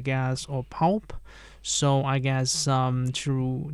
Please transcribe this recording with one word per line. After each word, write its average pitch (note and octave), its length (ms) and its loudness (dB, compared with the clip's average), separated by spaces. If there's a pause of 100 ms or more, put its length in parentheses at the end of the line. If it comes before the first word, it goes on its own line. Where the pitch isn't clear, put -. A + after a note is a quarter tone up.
gas C3 420 -2
or C3 200 -4
pulp. - 500 0 (480)
So C#3 420 2
I C3+ 140 2
guess, C3 500 0
um, B2+ 440 2
to, C3 600 -2